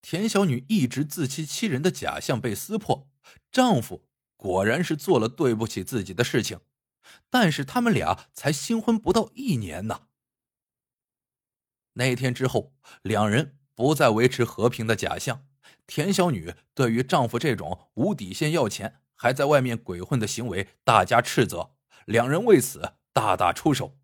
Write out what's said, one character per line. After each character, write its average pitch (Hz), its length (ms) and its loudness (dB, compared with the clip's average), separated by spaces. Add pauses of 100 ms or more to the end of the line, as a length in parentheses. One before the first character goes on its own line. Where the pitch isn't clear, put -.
田 202 260 -4
小 202 160 4
女 127 240 0
一 175 200 2
直 139 180 -2
自 175 200 -4
欺 151 200 -6
欺 - 220 -6
人 139 140 -2
的 180 80 2
假 71 300 -6
象 127 220 -2
被 113 120 -4
撕 208 240 -6
破， - 300 -4 (420)
丈 233 320 4
夫 - 280 -14 (260)
果 95 300 0
然 139 180 2
是 156 140 -2
做 160 200 2
了 110 120 2
对 127 260 0
不 113 100 -2
起 101 180 -6
自 107 200 -4
己 90 100 -10
的 123 100 -2
事 127 180 0
情， - 200 -8 (680)
但 220 220 4
是 143 120 -4
他 247 180 0
们 233 120 4
俩 87 400 -2
才 - 180 -2
新 226 300 -2
婚 226 160 2
不 185 160 0
到 226 220 2
一 240 220 -2
年 92 300 -6
呢。 - 200 -8 (1900)
那 123 220 0
天 127 180 -2
之 127 140 -2
后， - 260 -2 (300)
两 104 260 0
人 143 300 0 (160)
不 139 180 0
再 143 160 4
维 113 200 4
持 120 160 0
和 113 240 -2
平 113 180 -4
的 113 80 2
假 87 240 -6
象， - 260 -8 (400)
田 175 260 -4
小 180 200 2
女 87 240 -6 (180)
对 120 180 0
于 120 120 0
丈 135 240 0
夫 117 100 -4
这 135 160 0
种 85 420 -8
无 165 200 0
底 95 180 -10
线 151 200 -2
要 135 160 0
钱 - 320 -10 (120)
还 123 200 0
在 139 120 0
外 143 160 6
面 120 160 -2
鬼 87 240 -10
混 127 160 -2
的 107 80 0
行 127 220 -6
为 98 220 -6 (140)
大 107 200 6
加 120 180 4
斥 - 240 2
责， - 300 -10 (300)
两 117 240 2
人 170 140 0
为 196 180 8
此 - 320 -8 (200)
大 107 220 2
打 90 180 2
出 151 200 0
手。 - 300 -6